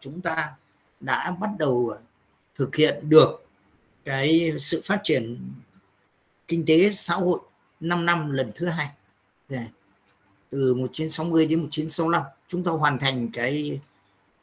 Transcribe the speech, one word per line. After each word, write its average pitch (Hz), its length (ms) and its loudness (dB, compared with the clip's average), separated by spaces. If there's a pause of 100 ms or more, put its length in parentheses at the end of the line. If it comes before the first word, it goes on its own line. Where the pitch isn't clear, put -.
chúng 151 200 -12
ta 160 320 -4 (480)
đã 131 300 -2 (100)
bắt 208 180 -4
đầu, 123 380 0
à, - 20 -20 (560)
thực - 220 -4
hiện 147 320 0
được 151 380 8 (580)
cái 156 540 2
sự 156 260 0
phát 202 200 -2
triển 123 340 0 (1120)
kinh 165 180 -2
tế 165 240 6
xã 185 240 -2
hội 180 260 0 (400)
năm 170 260 -2
năm 160 240 0
lần 135 240 -2
thứ 170 120 -4
hai. 160 220 -4 (600)
Đấy. 127 160 -8 (840)
Từ 135 240 2
một 127 180 -4
chín 156 180 -4
sáu 165 160 -2
mươi 160 200 4
đến 165 140 0
một 151 100 -4
chín 156 200 -4
sáu 165 180 0
lăm, 165 140 0 (260)
chúng 175 160 -4
ta 175 60 -2
hoàn 147 280 2
thành 131 340 -2
cái, 139 480 -4 (600)